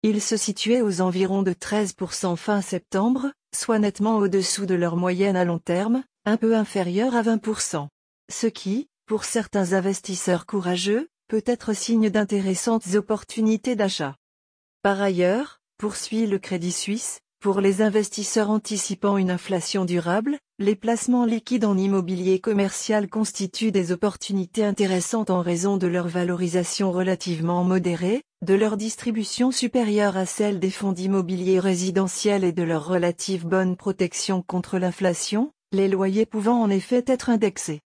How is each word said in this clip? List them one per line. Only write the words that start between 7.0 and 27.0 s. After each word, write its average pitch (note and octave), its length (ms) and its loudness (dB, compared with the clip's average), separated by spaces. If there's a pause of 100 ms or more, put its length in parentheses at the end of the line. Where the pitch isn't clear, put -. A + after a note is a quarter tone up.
à A#3 60 2
vingt A3+ 160 2
pour G#3+ 240 -4
cent. D3 280 -6 (420)
Ce - 160 -2
qui, A3 420 -4 (160)
pour G#3+ 200 -4
certains G3 480 -2
investisseurs F#3 760 -2
courageux, F#3+ 600 -2 (200)
peut A3 180 -2
être A#3 280 -2
signe A3 360 2
d'intéressantes G3+ 840 0
opportunités A3 800 0
d'achat. F#3+ 400 -2 (680)
Par G3+ 200 2
ailleurs, G3 600 0 (160)
poursuit G#3+ 480 -2
le G3 140 0
Crédit F3+ 320 -4
Suisse, - 480 -6 (200)
pour G3 200 0
les G3 220 2
investisseurs G#3 720 0
anticipant G3+ 640 -2
une F#3 140 2
inflation F#3 540 -2
durable, F3+ 520 0 (220)
les G#3 160 2
placements A#3 500 0
liquides A3+ 400 0
en G3+ 100 4
immobilier F#3 640 2
commercial G3+ 680 0
constituent A3 640 -2
des F#3 200 0
opportunités G3 720 -2
intéressantes G3+ 680 0
en F3+ 100 2
raison F3 360 0
de F#3 100 0
leur F3 200 0
valorisation F3+ 840 0
relativement F3 720 0